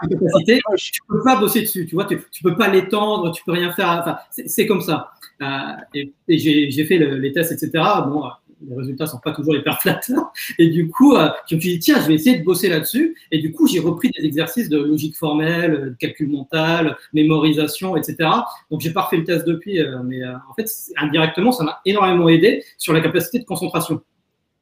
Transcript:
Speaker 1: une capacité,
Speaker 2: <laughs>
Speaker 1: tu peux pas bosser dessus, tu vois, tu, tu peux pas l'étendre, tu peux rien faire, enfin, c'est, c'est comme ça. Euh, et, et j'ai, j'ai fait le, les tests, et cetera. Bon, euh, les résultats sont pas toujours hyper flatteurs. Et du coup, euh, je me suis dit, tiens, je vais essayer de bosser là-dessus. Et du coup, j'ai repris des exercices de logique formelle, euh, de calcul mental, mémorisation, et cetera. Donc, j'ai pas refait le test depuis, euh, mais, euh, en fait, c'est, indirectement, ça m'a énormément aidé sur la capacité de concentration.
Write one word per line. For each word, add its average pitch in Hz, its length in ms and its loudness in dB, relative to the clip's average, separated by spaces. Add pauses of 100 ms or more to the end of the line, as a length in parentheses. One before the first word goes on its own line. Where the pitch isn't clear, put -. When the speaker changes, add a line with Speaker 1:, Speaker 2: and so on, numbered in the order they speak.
Speaker 1:
une - 60 -2
capacité, 190 580 4
Speaker 2:
<laughs> 202 80 0
Speaker 1:
tu - 320 -6
peux - 160 -2
pas 262 160 4
bosser 214 220 0
dessus, 185 240 -6
tu 160 100 -6
vois, 196 80 0
tu, 165 160 -4 (100)
tu - 140 -18
peux 175 100 2
pas 202 140 2
l'étendre, 190 640 0
tu - 100 -12
peux 175 100 -4
rien 175 200 -2
faire, 185 160 0
enfin, 170 300 -2 (120)
c'est, - 180 -12
c'est - 200 2
comme 185 140 2
ça. - 280 -4 (320)
Euh, 139 40 -8 (480)
et, 143 180 -8 (160)
et 165 100 4
j'ai, 147 320 2
j'ai 143 140 -2
fait 180 140 2
le, 139 180 2
les 139 160 -2
tests, 165 180 -2
et - 60 -6
cetera. 156 460 0
Bon, 139 220 -2
euh, 123 40 -12 (400)
les 123 80 -10
résultats 135 300 -8
sont 131 140 -10
pas 156 100 -6
toujours 151 240 0
hyper 156 260 -4
flatteurs. 254 520 -2 (260)
Et 165 100 8
du 160 200 0
coup, 262 260 6
euh, 160 160 4 (180)
je 165 60 -4
me 160 60 0
suis 180 100 -2
dit, 175 80 -2
tiens, 262 240 4
je 143 60 0
vais 156 60 6
essayer 175 260 4
de 151 40 -6
bosser 180 240 0
là-dessus. 220 480 0 (140)
Et 160 80 0
du 156 140 -2
coup, - 140 2
j'ai 180 120 2
repris 165 320 0
des - 160 -6
exercices 160 420 -2
de 151 80 0
logique 151 400 0
formelle, 160 580 0
euh, 135 160 -6
de 123 40 -14
calcul 131 340 -6
mental, 156 680 -2 (160)
mémorisation, 156 840 2
et 151 60 -2
cetera. 165 440 0 (240)
Donc, 131 120 -6
j'ai 160 100 -4
pas 190 100 -2
refait - 140 0
le 165 80 0
test 165 220 0
depuis, 170 340 -2
euh, 131 240 -2
mais, 127 200 -6
euh, 127 100 -12 (160)
en - 40 -20
fait, 220 140 -6
c'est, - 300 -12
indirectement, 160 540 2
ça 165 120 -2
m'a - 220 -4
énormément 185 420 4
aidé 165 360 6 (120)
sur - 160 -2
la 160 80 4
capacité 165 380 0
de - 60 -6
concentration. 165 580 -4 (600)